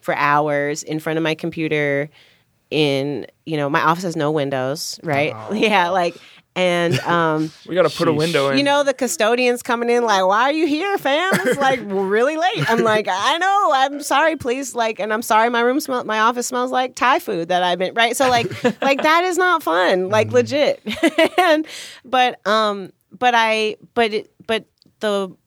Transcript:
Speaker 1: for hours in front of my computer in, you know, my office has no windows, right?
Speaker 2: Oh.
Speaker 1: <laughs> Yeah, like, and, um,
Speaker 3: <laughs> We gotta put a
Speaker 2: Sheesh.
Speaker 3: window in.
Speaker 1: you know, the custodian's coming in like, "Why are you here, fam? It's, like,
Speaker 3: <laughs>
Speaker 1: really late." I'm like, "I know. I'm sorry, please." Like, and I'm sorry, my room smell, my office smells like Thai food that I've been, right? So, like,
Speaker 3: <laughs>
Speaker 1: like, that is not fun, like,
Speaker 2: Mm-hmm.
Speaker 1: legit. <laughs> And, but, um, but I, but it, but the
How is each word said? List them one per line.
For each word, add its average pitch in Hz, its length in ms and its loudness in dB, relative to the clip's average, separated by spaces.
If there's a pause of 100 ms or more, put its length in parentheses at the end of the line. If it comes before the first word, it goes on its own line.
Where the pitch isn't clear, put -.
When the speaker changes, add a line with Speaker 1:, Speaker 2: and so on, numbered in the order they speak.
Speaker 1:
for 165 120 -2
hours 147 680 0
in 156 180 -8
front 160 160 -4
of 160 60 -2
my 160 120 0
computer 151 760 -2 (600)
in, 139 560 0 (200)
you 160 100 -6
know, 143 140 -2
my 160 100 2
office 170 240 2
has 170 120 -4
no 151 140 0
windows, 139 720 -4
right? 147 320 -2
Speaker 2:
Oh. 110 200 -10
Speaker 1:
<laughs> - 0 -
Yeah, 208 340 2
like, 175 280 0 (420)
and, 175 420 2
um, 156 580 0
Speaker 3:
<laughs> - 100 -20
We 165 60 -8
gotta 170 160 4
put 170 180 0
a 160 40 2
Speaker 2:
Sheesh. 147 40 0
Speaker 3:
window 151 320 2
in. 269 80 0
Speaker 1:
you 277 80 2
know, 285 180 2
the 277 120 0
custodian's 240 680 0
coming 233 280 -2
in 240 140 2
like, 196 220 2
"Why 208 180 2
are 285 100 0
you 320 120 0
here, 302 300 -2
fam? 311 340 0 (100)
It's, 254 180 0
like, 269 240 0
Speaker 3:
<laughs> - 20 -10
Speaker 1:
really 208 540 0
late." 330 320 -2
I'm 233 120 2
like, 214 280 2
"I 214 260 0
know. 381 380 2
I'm 277 260 0
sorry, 311 360 2
please." 262 380 -6
Like, 226 240 -2
and 208 140 -4
I'm 220 80 -2
sorry, 226 300 4
my 240 100 0
room 254 200 2
smell, 247 240 -4
my 220 160 -4
office 240 260 0
smells 254 260 -2
like 254 220 -2
Thai 269 240 2
food 175 320 -4
that 180 120 2
I've 180 160 0
been, 185 140 -2
right? 233 240 2
So, 262 140 2
like, 233 160 2 (180)
Speaker 3:
<laughs> - 180 0
Speaker 1:
like, 277 200 0
that 320 220 4
is 370 120 0
not 349 260 2
fun, 311 460 0
like, 214 200 0
Speaker 2:
Mm-hmm. 226 80 -8
Speaker 1:
legit. 247 1000 0
<laughs> - 40 0
And, 320 280 2 (400)
but, 247 420 0
um, 208 420 0 (220)
but 240 240 0
I, 220 400 0 (160)
but 226 220 0
it, - 180 -6 (140)
but 220 180 -2 (360)
the 202 280 -2 (180)